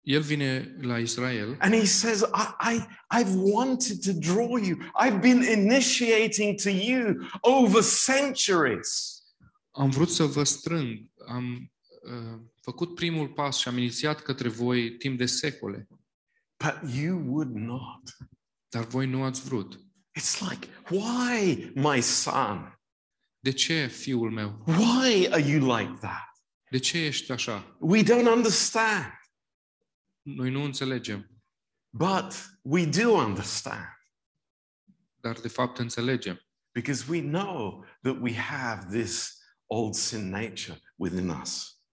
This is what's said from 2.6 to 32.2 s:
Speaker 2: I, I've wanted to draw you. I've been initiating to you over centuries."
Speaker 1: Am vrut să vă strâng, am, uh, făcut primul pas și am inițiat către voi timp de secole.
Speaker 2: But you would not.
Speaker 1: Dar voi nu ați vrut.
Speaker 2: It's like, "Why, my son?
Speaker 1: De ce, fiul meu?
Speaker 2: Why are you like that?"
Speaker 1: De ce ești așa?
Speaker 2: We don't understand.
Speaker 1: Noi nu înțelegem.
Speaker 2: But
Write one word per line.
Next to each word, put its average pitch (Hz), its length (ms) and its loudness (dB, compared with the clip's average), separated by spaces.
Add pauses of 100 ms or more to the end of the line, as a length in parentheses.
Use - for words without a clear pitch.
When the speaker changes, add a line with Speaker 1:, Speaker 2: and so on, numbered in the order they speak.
Speaker 2:
I, 226 120 -4 (340)
I've 190 140 2
wanted 208 680 2
to 190 80 2
draw 190 460 0
you. 190 180 0 (300)
I've 202 140 2
been 247 220 8
initiating 220 1200 4
to 202 60 0
you 214 480 2 (240)
over 233 420 8 (240)
centuries." 208 1120 2 (520)
Speaker 1:
Am 139 200 2
vrut 151 200 2
să - 140 2
vă 143 200 0
strâng, 139 540 -2 (300)
am, 123 440 -8 (300)
uh, 113 380 -12 (200)
făcut 175 340 -8
primul 165 340 -2
pas 139 300 -4
și - 100 -2
am 123 100 -2
inițiat 127 440 -2
către 127 260 -4
voi 117 480 -2
timp 131 220 -6
de 123 80 0
secole. 123 640 -6 (760)
Speaker 2:
But 147 300 -4
you 165 320 -2
would 131 280 -4
not. 117 640 -10 (520)
Speaker 1:
Dar 117 160 -4
voi 127 220 -2
nu 131 160 -2
ați 131 200 -4
vrut. 107 380 -6 (400)
Speaker 2:
It's - 300 -2
like, - 180 -10 (220)
"Why, 226 840 0
my 139 280 4
son? - 760 -2 (580)
Speaker 1:
De 131 140 -2
ce, 151 340 0
fiul 117 440 -4
meu? 107 360 -8
Speaker 2:
Why 226 640 4
are 151 180 4
you 131 280 4
like 107 240 -4
that?" 90 280 -10 (420)
Speaker 1:
De 127 80 -2
ce 170 200 -2
ești 147 340 -4
așa? 113 480 -6
Speaker 2:
We 202 220 4
don't 233 320 6
understand. 220 680 2 (1160)
Speaker 1:
Noi 127 280 -6
nu 139 120 -2
înțelegem. 131 680 -6 (600)
Speaker 2:
But 185 720 -2